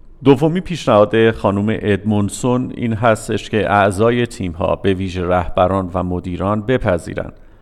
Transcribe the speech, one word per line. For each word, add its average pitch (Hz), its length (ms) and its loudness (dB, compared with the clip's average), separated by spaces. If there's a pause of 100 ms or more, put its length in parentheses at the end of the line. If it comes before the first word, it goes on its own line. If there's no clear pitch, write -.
(240)
دومی 151 380 4
پیشنهاد 113 680 4
خانم 101 500 0
ادمونسون 104 960 -2
این 113 180 -4
هستش 110 560 -2
که 101 220 0
اعضای 107 540 2
تیم‌ها، 87 500 -4
به 98 180 0
ویژه 92 340 -4
رهبران 90 640 0
و 90 100 -2
مدیران، 90 580 -4
بپذیرن 104 680 -2 (300)